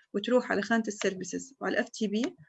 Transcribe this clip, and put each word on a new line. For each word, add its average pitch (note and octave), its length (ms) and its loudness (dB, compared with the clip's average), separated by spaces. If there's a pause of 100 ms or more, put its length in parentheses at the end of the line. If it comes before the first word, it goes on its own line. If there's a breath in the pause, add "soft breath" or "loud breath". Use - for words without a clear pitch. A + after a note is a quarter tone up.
(140 soft breath)
وتروح A#3 380 2
على F#3+ 100 4
خانه A3+ 260 2
السيرفيسز F#3 720 -4
وعلى G3+ 120 -2
الاف G#3+ 160 0
تي - 180 -2
بي، G#3 160 0 (260 soft breath)